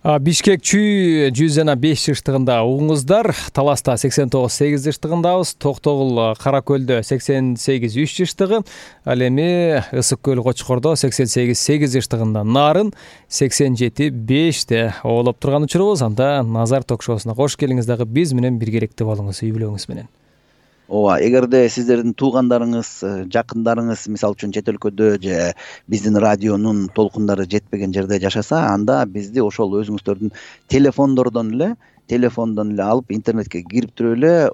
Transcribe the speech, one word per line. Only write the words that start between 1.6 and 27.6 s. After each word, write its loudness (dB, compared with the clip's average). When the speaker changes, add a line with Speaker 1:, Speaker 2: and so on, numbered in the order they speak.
Speaker 1:
беш 0
жыштыгында 0
угуңуздар, 2
Таласта 0
сексен 0
тогуз 0
сегиз 0
жыштыгындабыз, -2
Токтогул, 0
а, 2
Кара 0
Көлдө 0
сексен -2
сегиз -2
үч 0
жыштыгы, 0
ал 0
эми 2
Ысык -2
Көл 0
Кочкордо 0
сексен 0
сегиз 0
сегиз 0
жыштыгында, 0
Нарын 2
сексен 0
жети 0
беште 0
оолоп 0
турган 0
учурубуз. 2
Анда 0
Назар 0
ток-шоусуна -4
кош 0
келиңиз, 0
дагы 0
биз 0
менен 0
биргеликте -2
болуңуз, -6
үй -4
бүлөңүз -6
менен. -12
Speaker 2:
Ооба, 2
эгерде 4
сиздердин 0
туугандарыңыз, 0
э, -4
жакындарыңыз, -2
мисалы -2
үчүн, -8
чет -4
өлкөдө -2
же -2
биздин 0
радионун 2
толкундары 0
жетпеген -4